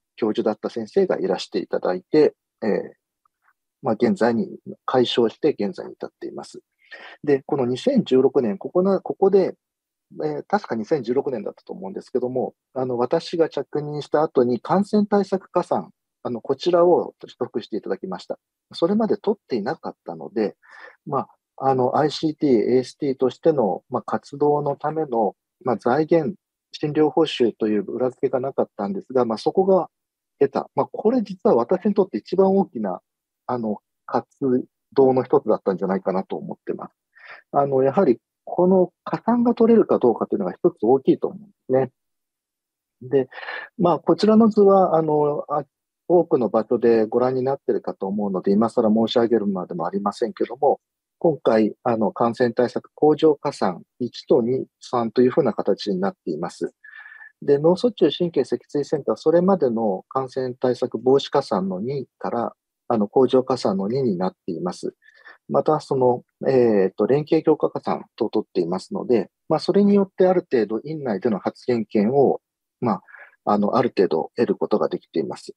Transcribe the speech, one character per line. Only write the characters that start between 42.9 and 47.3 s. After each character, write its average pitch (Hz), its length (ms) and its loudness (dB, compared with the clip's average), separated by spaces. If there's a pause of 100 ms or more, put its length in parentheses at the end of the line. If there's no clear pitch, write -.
で、 - 40 -12 (480)
ま 170 160 2
あ、 147 60 -2
こ 165 160 2
ち 208 100 0
ら 214 120 6
の 226 120 8
図 208 120 4
は、 190 340 6
あ 160 60 2
の、 151 480 0
あ、 147 160 -4 (420)
多 170 180 4
く 147 140 2
の 107 100 0
場 110 140 0
所 120 160 -2
で 113 260 4
ご 120 140 -2
覧 127 160 0